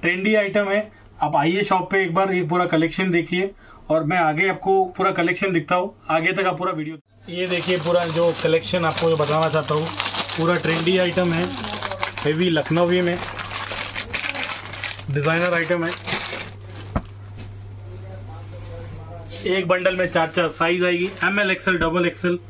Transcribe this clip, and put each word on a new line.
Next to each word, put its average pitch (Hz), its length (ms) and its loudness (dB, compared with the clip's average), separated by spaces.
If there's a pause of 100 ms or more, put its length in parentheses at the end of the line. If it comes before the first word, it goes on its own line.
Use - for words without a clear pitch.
trendy 185 320 2
item 202 340 2
है। 214 240 0 (300)
आप 151 140 0
आइए 165 260 2
shop 180 280 2
पे 196 120 2
एक 170 120 -2
बार, 190 180 4
ये 180 100 2
पूरा 175 240 2
collection 170 440 2
देखिए 175 400 0 (400)
और 156 140 2
मैं 180 140 2
आगे 165 300 2
आपको 190 360 2
पूरा 185 260 0
collection 180 420 0
दिखता 170 240 2
हूँ। 196 180 0 (160)
आगे 165 220 2
तक 196 120 0
आप 185 140 0
पूरा 185 140 -2
वीडियो, 156 240 -6 (320)
ये 180 180 -4
देखिए 175 300 0
पूरा 170 280 2
जो 165 380 2
collection 165 420 2
आपको 165 260 2
जो 160 60 4
बताना 151 320 2
चाहता 151 260 0
हूँ, 156 120 0 (520)
पूरा 165 180 2
trendy 165 420 2
item 175 340 2
है, 170 140 0 (760)
Heavy 160 260 2
Lucknow 170 500 2
में 175 180 0 (1900)
Designer 160 440 2
आइटम 170 300 0
है। 165 60 -2 (3500)
एक 185 220 0
bundle 185 280 4
में 180 100 2
चार 165 220 2
चार 165 200 2
size 175 360 2
आएगी, 180 240 2 (160)
एम 196 160 2
एल, 196 100 2
एक्सएल, 185 280 0
डबल 165 280 2
एक्सएल 175 320 -2 (120)